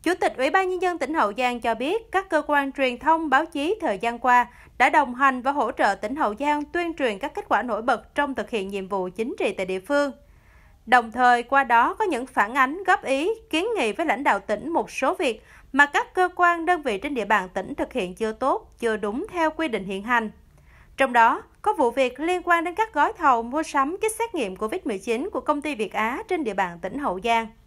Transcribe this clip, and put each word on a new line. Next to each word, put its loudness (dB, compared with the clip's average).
Chủ 0
tịch 0
Ủy 0
ban 2
Nhân -4
dân 0
tỉnh -4
Hậu 2
Giang -2
cho -2
biết, -4
các -2
cơ 0
quan 0
truyền -2
thông, 2
báo 4
chí -4
thời -2
gian -4
qua 4
đã 4
đồng 2
hành 0
và 0
hỗ 0
trợ 2
tỉnh -6
Hậu 0
Giang -2
tuyên -4
truyền -2
các -8
kết -8
quả 2
nổi -4
bật -2
trong -2
thực -6
hiện -4
nhiệm -8
vụ -2
chính -4
trị 0
tại -4
địa -4
phương. 0
Đồng 4
thời, 4
qua 2
đó 4
có -2
những -2
phản 0
ánh, 0
góp 2
ý, 0
kiến 0
nghị 0
với -2
lãnh 0
đạo 4
tỉnh -6
một -2
số -2
việc -2
mà 6
các -2
cơ 4
quan, 4
đơn 2
vị -2
trên -6
địa -2
bàn 0
tỉnh -8
thực -6
hiện -4
chưa -4
tốt, -2
chưa 0
đúng -6
theo 0
quy -4
định -4
hiện -8
hành. 0
Trong 2
đó, 4
có 0
vụ 2
việc -2
liên -2
quan 2
đến -6
các -2
gói 2
thầu 4
mua -4
sắm -2
kit -4
xét -4
nghiệm -4
covid -4
mười -4
chín -4
của -2
Công 0
ty -4
Việt -6
Á -4
trên -2
địa -4
bàn -2
tỉnh -8
Hậu -4
Giang. 0